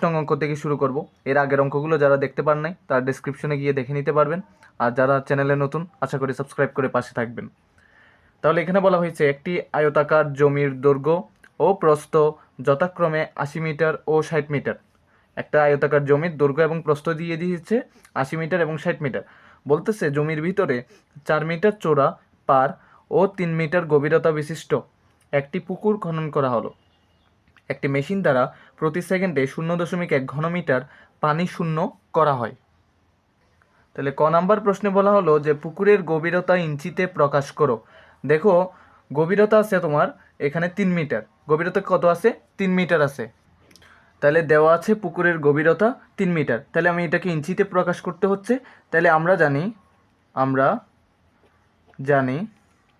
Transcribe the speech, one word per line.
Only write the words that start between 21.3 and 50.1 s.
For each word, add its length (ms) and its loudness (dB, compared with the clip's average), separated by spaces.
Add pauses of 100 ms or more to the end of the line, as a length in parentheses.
মিটার 380 0
চওড়া 240 4 (420)
পার 220 4 (400)
ও 100 2 (160)
তিন 220 -4
মিটার 340 0
গভীরতা 400 2
বিশিষ্ট 400 -6 (680)
একটি 180 -8 (100)
পুকুর 260 -2 (100)
খনন 220 -6 (100)
করা 180 0
হলো। 160 -4 (1000)
একটি 160 -6
মেশিন 340 -2
দ্বারা 200 2 (340)
প্রতি 260 -2
সেকেন্ডে 440 -2
শূন্য 240 -6 (100)
দশমিক 320 -6
এক 140 0
ঘনমিটার 560 -4 (380)
পানি 260 0
শূন্য 320 -4 (380)
করা 240 4
হয়। 140 -6 (1400)
তাহলে 280 -6
ক 20 4 (120)
নাম্বার 260 2
প্রশ্নে 380 -2
বলা 180 4
হলো 160 4 (140)
যে 60 2 (100)
পুকুরের 400 2
গভীরতা 540 0
ইঞ্চিতে 500 -4
প্রকাশ 460 0
করো। 240 0 (480)
দেখো, 300 4 (560)
গভীরতা 520 2
আছে 180 -2
তোমার 280 0 (380)
এখানে 200 -2 (100)
তিন 200 0
মিটার। 260 -2 (260)
গভীরতা 320 0 (100)
কত 140 2 (100)
আছে? 140 0 (300)
তিন 200 0
মিটার 300 2
আছে। 160 -10 (960)
তাহলে 220 4
দেওয়া 340 4
আছে 160 -2 (100)
পুকুরের 340 0 (100)
গভীরতা 420 4 (280)
তিন 200 0
মিটার। 240 -2 (100)
তাহলে 220 0
আমি 160 -2
এটাকে 260 -2
ইঞ্চিতে 300 -2
প্রকাশ 320 0 (100)
করতে 200 -2
হচ্ছে। 280 -2 (360)
তাহলে 180 4 (100)
আমরা 240 2
জানি, 200 2 (720)